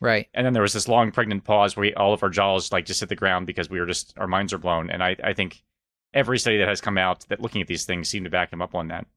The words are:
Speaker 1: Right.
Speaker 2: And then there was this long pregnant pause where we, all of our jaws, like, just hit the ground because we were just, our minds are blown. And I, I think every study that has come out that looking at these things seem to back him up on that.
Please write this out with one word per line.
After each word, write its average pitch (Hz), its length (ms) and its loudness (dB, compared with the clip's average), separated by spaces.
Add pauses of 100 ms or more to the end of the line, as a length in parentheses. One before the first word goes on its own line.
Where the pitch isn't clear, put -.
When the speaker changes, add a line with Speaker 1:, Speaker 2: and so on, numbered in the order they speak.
Speaker 1:
Right. 113 340 0
Speaker 2:
And 127 120 0
then 127 60 2
there 113 100 4
was 101 120 2
this 104 120 -2
long 117 240 4
pregnant 104 320 -2
pause 101 320 4
where 101 80 -2
we, 101 120 2
all 101 180 4
of 104 100 0
our 98 80 0
jaws, 95 400 2
like, 90 140 0
just - 160 -4
hit 101 80 -6
the 101 80 -4
ground 92 300 0
because 87 220 -4
we 90 120 -4
were 87 60 0
just, - 320 -6
our 95 100 -4
minds 92 240 0
are 95 60 -4
blown. 82 320 -2
And 87 120 -2
I, 92 220 0
I 101 80 0
think 92 320 -6 (480)
every 123 280 2
study 110 180 2
that 95 80 4
has 101 140 0
come 101 180 -2
out 92 300 0
that 104 120 -4
looking 107 220 -4
at 82 60 -6
these 82 160 -6
things 87 240 -4
seem 98 160 -6
to 87 60 -10
back 90 220 -2
him 85 80 -10
up 90 140 -6
on 82 140 -4
that. 82 180 -10 (100)